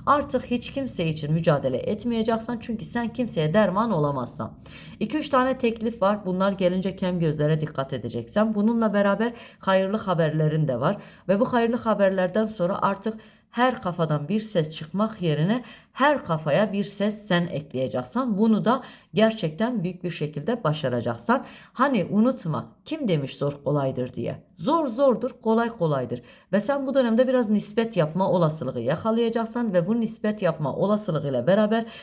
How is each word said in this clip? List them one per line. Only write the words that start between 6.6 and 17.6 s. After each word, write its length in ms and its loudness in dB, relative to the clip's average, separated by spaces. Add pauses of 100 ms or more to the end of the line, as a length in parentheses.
kem 240 -2
gözlere 420 2
dikkat 320 -4
edeceksin. 600 -2
Bununla 380 2
beraber 400 2 (260)
hayırlı 380 2
haberlerin 720 0
de 120 0
var. 180 0 (300)
Ve 120 4
bu 140 0
hayırlı 240 2
haberlerden 680 2
sonra 360 -2
artık 320 -2 (400)
Hər 260 2
kafadan 480 -2
bir 160 -2
səs 260 -2
çıxmaq 480 -4
yerinə 380 2 (420)
Her 260 4
kafaya 500 2
bir 100 0
ses 440 -4
sen 200 2
ekleyeceksin. 880 -4